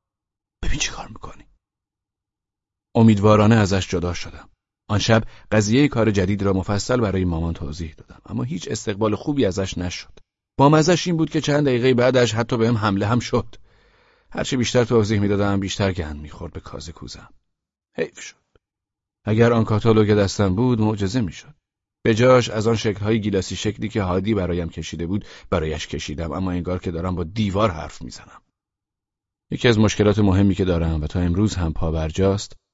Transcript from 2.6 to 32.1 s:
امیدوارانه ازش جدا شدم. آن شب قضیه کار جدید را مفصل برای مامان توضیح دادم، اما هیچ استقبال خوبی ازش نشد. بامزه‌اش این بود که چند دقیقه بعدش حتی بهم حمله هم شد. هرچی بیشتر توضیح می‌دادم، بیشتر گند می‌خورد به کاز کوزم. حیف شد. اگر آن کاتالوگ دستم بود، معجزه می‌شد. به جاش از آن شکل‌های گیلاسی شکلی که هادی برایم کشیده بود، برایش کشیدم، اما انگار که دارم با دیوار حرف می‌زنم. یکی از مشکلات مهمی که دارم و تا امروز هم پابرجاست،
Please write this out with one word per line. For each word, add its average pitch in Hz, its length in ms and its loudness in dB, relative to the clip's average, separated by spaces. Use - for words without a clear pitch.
امیدوارانه 107 600 6
ازش 98 340 0
جدا 87 260 -4
شدم. - 340 -14
آن 104 100 0
شب 113 260 2
قضیه 110 360 4
کار 110 220 0
جدید 98 320 0
را 98 100 2
مفصل 101 480 -2
برای 95 240 0
مامان 85 300 -2
توضیح 80 400 -10
دادم، - 320 -20
اما 110 160 -6
هیچ 131 260 -8
استقبال 104 460 -4
خوبی 139 320 -2
ازش 95 320 -4
نشد. - 400 -10
بامزه‌اش 156 480 4
این 175 100 -2
بود 160 140 -2
که 156 100 -2
چند 147 260 0
دقیقه 127 280 2
بعدش 120 400 2
حتی 117 220 -2
بهم 113 200 2
حمله 104 300 0
هم 117 120 2
شد. - 380 -4
هرچی - 240 -4
بیشتر 123 280 2
توضیح 110 360 2
می‌دادم، 101 400 0
بیشتر 95 320 -2
گند 78 280 -8
می‌خورد 78 320 -14
به 82 80 -14
کاز 73 300 -16
کوزم. - 380 -18
حیف - 240 -8
شد. - 160 -20
اگر 117 280 4
آن 113 120 4
کاتالوگ 107 480 4
دستم 101 420 2
بود، 123 260 0
معجزه 107 400 -2
می‌شد. - 340 -10
به 117 120 2
جاش 123 360 4
از 107 160 -2
آن 113 100 2
شکل‌های 107 440 -2
گیلاسی 98 360 -2
شکلی 104 320 -4
که 104 140 -2
هادی 95 320 0
برایم 87 340 -2
کشیده 82 380 -10
بود، 98 180 -4
برایش 78 360 -4
کشیدم، 78 460 -8
اما 92 180 -4
انگار 90 280 -4
که 92 120 -8
دارم 87 240 -4
با 87 100 -4
دیوار 101 460 0
حرف 76 320 -10
می‌زنم. - 400 -18
یکی - 180 0
از 110 100 4
مشکلات 104 400 2
مهمی 98 360 4
که 98 100 -2
دارم 82 380 0
و 76 40 -4
تا 90 140 -4
امروز 90 340 0
هم 85 180 -2
پابرجاست، 80 840 -2